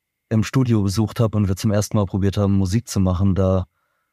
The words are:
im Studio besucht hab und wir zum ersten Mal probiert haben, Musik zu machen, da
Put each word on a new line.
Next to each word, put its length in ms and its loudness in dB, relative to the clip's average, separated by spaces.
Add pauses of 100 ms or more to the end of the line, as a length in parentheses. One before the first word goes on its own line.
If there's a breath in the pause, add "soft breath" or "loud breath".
(300)
im 140 0
Studio 380 0
besucht 380 -2
hab 160 0
und 120 2
wir 100 -2
zum 140 -2
ersten 260 -2
Mal 80 2
probiert 320 -2
haben, 160 2
Musik 340 0
zu 120 -4
machen, 360 2
da 300 0 (480)